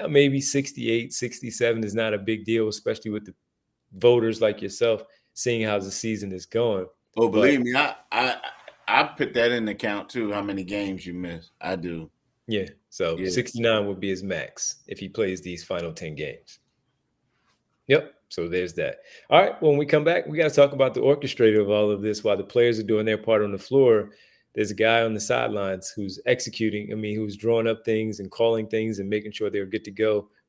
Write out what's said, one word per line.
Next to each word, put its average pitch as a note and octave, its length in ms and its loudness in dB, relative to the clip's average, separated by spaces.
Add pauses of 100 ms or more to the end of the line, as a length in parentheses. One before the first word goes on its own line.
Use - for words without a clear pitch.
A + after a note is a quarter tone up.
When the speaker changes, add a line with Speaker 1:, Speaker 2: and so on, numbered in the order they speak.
Speaker 1:
Uh, G3 60 -4
maybe C#3+ 320 4
sixty-eight, A#2+ 760 -4
sixty-seven A#2 680 -4
is G2+ 100 -6
not A2 200 -2
a G#2 40 -2
big G#2 280 -6
deal, A2 240 0
especially A2 420 -6
with G#2 140 -8
the - 80 -18 (600)
voters A2+ 460 4
like G#2+ 220 2
yourself G#2+ 420 0 (300)
seeing A#2 300 -2
how G#2 140 0
the G2 140 -6
season G#2 400 -6
is F#2 140 -12
going. A2 400 -2 (320)
Speaker 2:
Oh, A#3 100 6
Speaker 1:
But - 40 0
Speaker 2:
believe C#3 300 4
me, B2 140 -2
I, C#3+ 200 0 (180)
I, B2 240 0 (500)
I B2 160 4
put - 300 -4
that A#2+ 180 4
in A#2 160 -2
account G2+ 400 -6
too, A2+ 240 -4
how G#2 100 -4
many G2 220 -6
games G2 420 -6
you F2 80 -10
miss. E2+ 360 -10 (100)
I F#2+ 160 -4
do. E2+ 340 -8 (380)
Speaker 1:
Yeah, G#2 220 -4 (200)
so E2 280 -4
Speaker 2:
Yeah. F#2 120 -4
Speaker 1:
sixty-nine A2+ 580 0
would F#2+ 120 -6
be G2 100 -4
his F#2 140 -4
max - 540 -6 (100)
if - 120 -12
he F#2+ 100 -10
plays F#2+ 320 -2
these F2 240 -12
final E2+ 260 -6
ten D#2+ 240 -10
games. C#2 440 -12 (1300)
Yep, D3 260 2 (160)
so E2+ 180 -6
there's F2 280 -2
that. D#2 240 -4 (300)
All D#3 120 8
right, - 200 -2
when D3+ 160 4
we D3 80 0
come D3+ 200 4
back, E3+ 200 2
we D3+ 120 -6
gotta D#3 160 2
talk C#3+ 180 8
about C3 220 2
the A#2+ 80 -2
orchestrator B2 580 4
of G2+ 100 2
all G#2 220 4
of G2+ 100 -2
this G#2 220 -4
while G#2 140 2
the G2 60 -6
players A#2+ 360 2
are A2 40 -4
doing G#2+ 220 0
their A2 120 2
part A2 240 2
on G#2 100 -2
the G2 60 -6
floor. A#2+ 540 4 (420)
There's G#2+ 180 -2
a G2+ 40 -10
guy A2+ 280 4
on A2+ 100 -2
the G#2+ 60 -4
sidelines G#2 760 -2
who's G2 300 -8
executing, G#2+ 680 -2
I G#2+ 40 -6
mean, G#2+ 200 -6
who's G#2 220 -6
drawing A2+ 300 2
up A2+ 180 -2
things A2 340 -2
and F#2+ 120 -12
calling A2+ 360 0
things A2 320 -2
and G2 100 -6
making G#2 220 -4
sure G#2 180 -4
they're G2 160 -2
good G2+ 200 -6
to G#2+ 60 -12
go G#2 380 0 (200)